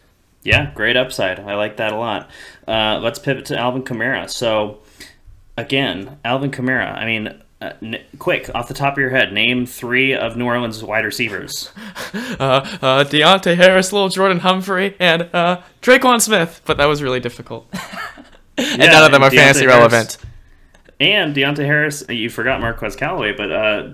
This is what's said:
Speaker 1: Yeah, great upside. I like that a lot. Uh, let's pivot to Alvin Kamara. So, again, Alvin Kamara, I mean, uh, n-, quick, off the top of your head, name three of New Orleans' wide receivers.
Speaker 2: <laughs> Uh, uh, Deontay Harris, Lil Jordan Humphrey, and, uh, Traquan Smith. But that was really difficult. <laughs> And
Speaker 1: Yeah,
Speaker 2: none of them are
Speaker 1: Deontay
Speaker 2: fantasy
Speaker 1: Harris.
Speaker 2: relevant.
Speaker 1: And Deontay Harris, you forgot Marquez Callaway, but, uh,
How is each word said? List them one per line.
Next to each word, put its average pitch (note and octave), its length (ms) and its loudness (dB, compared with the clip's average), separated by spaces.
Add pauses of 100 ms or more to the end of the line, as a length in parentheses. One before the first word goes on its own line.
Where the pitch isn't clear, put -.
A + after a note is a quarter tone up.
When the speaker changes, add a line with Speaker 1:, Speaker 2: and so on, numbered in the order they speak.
(440)
Speaker 1:
Yeah, C3+ 300 0
great A2+ 220 0
upside. G2 440 -2
I G2+ 160 -8
like G#2+ 200 -4
that A2 160 -4
a G#2+ 40 -4
lot. A2 340 -6 (360)
Uh, G#2+ 360 2
let's A#2 160 -4
pivot C3+ 280 -4
to C3 120 -6
Alvin B2 240 -2
Kamara. A2+ 480 -6
So, G#2+ 480 -2 (800)
again, A2+ 640 -4
Alvin C3+ 260 -4
Kamara, B2 460 -4
I G#2 100 -8
mean, A2 340 -6 (200)
uh, - 120 -10 (100)
n-, A2 200 -12 (160)
quick, - 360 -4
off A#2+ 140 -8
the C#3 60 -12
top C#3 200 -2
of - 40 -8
your C3+ 120 -2
head, A2+ 220 0
name A#2+ 340 0
three B2+ 480 -2
of A2+ 220 -4
New A#2+ 100 -4
Orleans' A#2 360 -4
wide A2 220 -2
receivers. G2+ 720 -8
Speaker 2:
<laughs> - 40 -20 (340)
Uh, F3+ 460 -2 (220)
uh, C3+ 220 2
Deontay E3+ 520 2
Harris, F#3 360 4
Lil G3+ 160 0
Jordan F#3 320 0
Humphrey, F#3+ 600 -2
and, E3+ 220 2 (120)
uh, F3 260 0 (220)
Traquan B3+ 380 4
Smith. G3 440 0
But D#3 140 -2
that C#3+ 80 2
was D3 160 0
really B2+ 180 -2
difficult. A#2+ 520 -12
<laughs> - 40 -10 (800)
And C4 260 -4
Speaker 1:
Yeah, E3 100 8
Speaker 2:
none D#3 120 10
of D3+ 80 8
them C#3 100 6
are C3+ 80 8
Speaker 1:
Deontay B2+ 60 4
Speaker 2:
fantasy C#3 280 8
Speaker 1:
Harris. B2+ 120 8
Speaker 2:
relevant. A#2 400 6 (840)
Speaker 1:
And E3+ 340 2
Deontay C#3+ 320 -2
Harris, D3 420 -2
you A#2 220 -6
forgot A#2+ 300 -4
Marquez A#2 340 -6
Callaway, C#3 380 -4
but, G2+ 180 -8
uh, G#2 440 -2